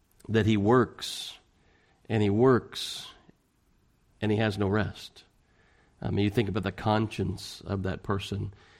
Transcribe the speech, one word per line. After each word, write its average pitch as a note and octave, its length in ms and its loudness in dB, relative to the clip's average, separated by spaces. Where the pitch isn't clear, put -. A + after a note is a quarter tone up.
that G#2+ 160 4
he A2 100 4
works, - 800 2
and A2 140 2
he G#2 80 4
works, - 800 2
and G#2+ 100 0
he G#2 60 2
has G#2+ 220 0
no G2+ 80 0
rest. - 560 -4
I A2 80 -4
mean, G2+ 160 2
you G#2 40 2
think G#2 200 0
about F#2+ 140 -4
the G2 80 -4
conscience G#2+ 920 -4
of G2 180 -4
that F#2+ 200 -6
person. G2 500 -6